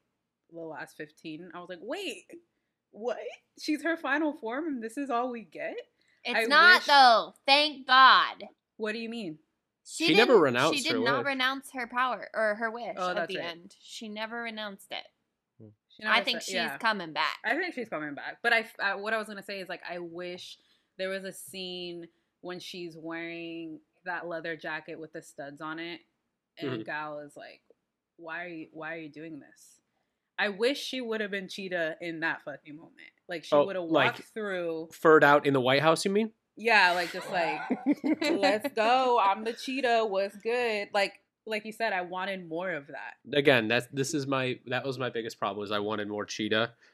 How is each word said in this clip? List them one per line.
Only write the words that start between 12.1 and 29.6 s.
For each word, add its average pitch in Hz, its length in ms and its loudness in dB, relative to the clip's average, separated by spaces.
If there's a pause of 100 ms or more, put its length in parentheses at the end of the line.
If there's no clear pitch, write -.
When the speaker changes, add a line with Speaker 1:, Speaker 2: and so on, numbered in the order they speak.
Speaker 2:
or 214 220 0
her 226 140 -4
wish 220 260 -10
Speaker 1:
Oh, 180 140 -2
Speaker 2:
at 180 60 -2
Speaker 1:
that's 170 160 -4
Speaker 2:
the 175 80 -6
Speaker 1:
right. 170 100 -6
Speaker 2:
end. 170 320 -16
She - 260 -14
never 220 340 -8
renounced 214 500 -10
it. - 120 -10 (840)
Speaker 1:
She - 160 -20
Speaker 2:
I 214 100 2
Speaker 1:
never 220 100 2
Speaker 2:
think 247 180 -4
Speaker 1:
said, - 40 -12
Speaker 2:
she's 190 80 -8
Speaker 1:
yeah. 160 240 -4
Speaker 2:
coming 196 340 -2
back. 147 320 -2
Speaker 1:
I 226 120 0
think 349 180 -4
she's 240 140 -8
coming 151 260 -8
back. 131 280 -12
But 233 100 2
I, 220 140 0 (140)
I, 196 140 -2
what 202 180 -6
I 226 60 0
was 208 80 -6
gonna 202 160 -14
say 196 180 -8
is, 185 80 -10
like, 175 200 -10
I 175 100 -8
wish 175 580 -12 (400)
there 190 120 -4
was 190 160 -6
a 190 80 -10
scene 180 760 -10 (360)
when 175 180 -10
she's 175 360 -12
wearing 165 840 -10 (240)
that 170 220 -8
leather 165 300 -8
jacket 156 420 -10
with 156 140 -16
the 165 100 -12
studs 143 380 -16
on 156 180 -8
it, 170 220 -10 (580)
and 143 120 -6
Speaker 3:
Mm-hmm. 117 120 -6
Speaker 1:
Gal 151 380 -8
is 147 160 -18
like, - 240 -20 (560)
"Why 165 280 -10
are 180 40 -12
you, 160 240 -12
why 156 220 -10
are 170 40 -10
you 156 120 -14
doing 156 300 -14
this?" - 400 -20 (580)